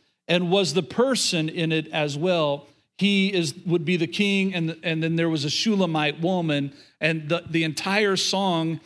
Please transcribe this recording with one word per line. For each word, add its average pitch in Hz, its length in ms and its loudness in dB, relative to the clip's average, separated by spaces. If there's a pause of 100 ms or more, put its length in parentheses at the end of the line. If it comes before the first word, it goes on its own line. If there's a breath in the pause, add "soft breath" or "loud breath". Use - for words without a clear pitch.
(280 soft breath)
and 175 240 0
was 180 240 2
the 180 80 2
person 196 680 0
in 160 220 -2
it 160 160 0
as 151 300 -2
well. 156 500 0 (320 soft breath)
He 196 340 4
is, 165 200 0 (120)
would 170 180 0
be 175 140 0
the 160 100 0
king, 196 460 0
and, 160 300 -2
and 160 200 0
then 165 140 0
there 165 100 2
was 160 160 0
a 151 60 -2
Shulamite 160 720 0
woman, 160 500 0 (300 loud breath)
and 156 260 -2
the, 170 220 -2
the 165 160 0
entire 196 500 0
song, 165 720 0